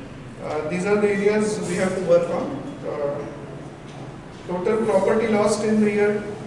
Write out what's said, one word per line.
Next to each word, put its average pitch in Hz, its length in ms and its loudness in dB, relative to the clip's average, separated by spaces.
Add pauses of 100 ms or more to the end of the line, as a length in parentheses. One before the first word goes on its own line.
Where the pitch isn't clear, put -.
(420)
Uh, 151 280 -4
these 180 160 -2
are 208 100 4
the 208 140 4
areas 208 480 2 (100)
we 180 60 -2
have 190 200 0
to 190 100 -2
work 170 260 6
on. 151 320 -4 (260)
Uh, 143 360 -4 (1200)
Total 202 360 0
property 214 440 4
lost 214 360 2
in 214 160 4
the 208 100 4
year 208 320 2 (240)